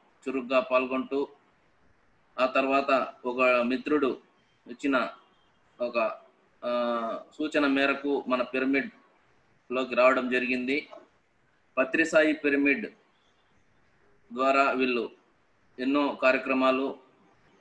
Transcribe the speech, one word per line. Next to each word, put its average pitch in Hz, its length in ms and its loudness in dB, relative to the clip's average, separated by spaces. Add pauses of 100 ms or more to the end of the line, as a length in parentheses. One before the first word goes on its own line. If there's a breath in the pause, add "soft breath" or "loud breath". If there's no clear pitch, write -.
(280)
చురుగ్గా 127 320 0
పాల్గొంటూ, 131 680 -2 (1120)
ఆ 127 80 2
తర్వాత 135 680 0 (100)
ఒక 123 180 -2
మిత్రుడు 127 760 0 (520)
ఇచ్చిన 123 380 -2 (720)
ఒక, 120 180 -4 (640)
ఆ, 123 60 -6 (680)
సూచన 151 280 0
మేరకు 139 600 0
మన 127 140 0
పిరమిడ్లోకి 131 1500 -6
రావడం 127 360 4
జరిగింది. 127 580 -2 (880)
పత్రి 151 260 0
సాయి 156 280 4
పిరమిడ్ 143 540 0 (1500)
ద్వారా 135 380 2
వీళ్ళు 127 400 -2 (680)
ఎన్నో 135 440 0
కార్యక్రమాలు, 131 760 2 (640)